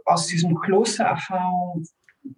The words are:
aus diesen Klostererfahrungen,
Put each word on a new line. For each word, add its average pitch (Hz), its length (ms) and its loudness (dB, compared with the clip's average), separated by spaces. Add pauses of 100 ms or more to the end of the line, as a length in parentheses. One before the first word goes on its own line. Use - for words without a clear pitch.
aus 170 200 2
diesen 170 320 0
Klostererfahrungen, 180 1300 0 (520)